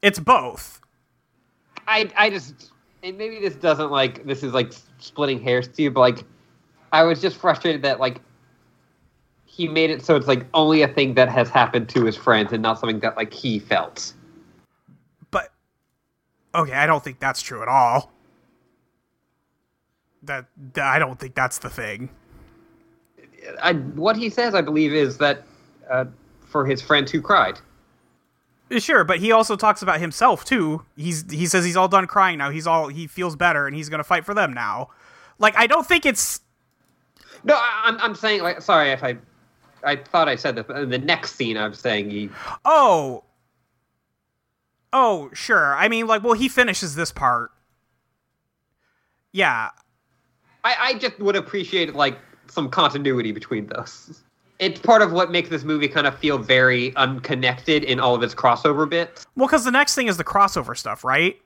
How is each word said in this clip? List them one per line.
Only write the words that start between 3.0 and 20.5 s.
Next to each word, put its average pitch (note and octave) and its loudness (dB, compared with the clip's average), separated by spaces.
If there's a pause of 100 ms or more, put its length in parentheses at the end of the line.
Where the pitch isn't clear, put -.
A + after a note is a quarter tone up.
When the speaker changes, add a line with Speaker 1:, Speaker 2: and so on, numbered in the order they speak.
Speaker 2:
and F#3 -12
maybe A3 -10
this G3 -4
doesn't, D3+ 0
like, C3+ -2
this C3+ -6
is, B2+ -8
like, B2 -2 (260)
splitting C3+ -6
hairs B2 -2
to - -6
you, C#3+ 0
but, B2+ 0
like, B2 4 (680)
I D#3 6
was E3 2
just F#3 -2
frustrated D#3 0
that, C3+ -2
like, B2+ -4 (1200)
he E3+ -8
made D#3+ 2
it D#3 -6
so D#3+ 4
it's, C3 0
like, B2+ 0
only D#3 4
a C#3+ 4
thing C3+ 0
that B2+ 6
has A#2+ 0
happened A#2 0
to C3 2
his G#2+ -2
friends G#2+ 2
and A2 -4
not A2+ 0
something A2+ -4
that, A2 -4
like, A2 -6
he A2 -6
felt. - -6 (1160)
Speaker 1:
But, - -6 (1000)
okay, D#3 0
I C#3+ 2
don't D#3 2
think C3+ -12
that's C3+ -4
true A#2+ -12
at A2+ -6
all. B2+ 2 (2000)
That, C#3 -10 (260)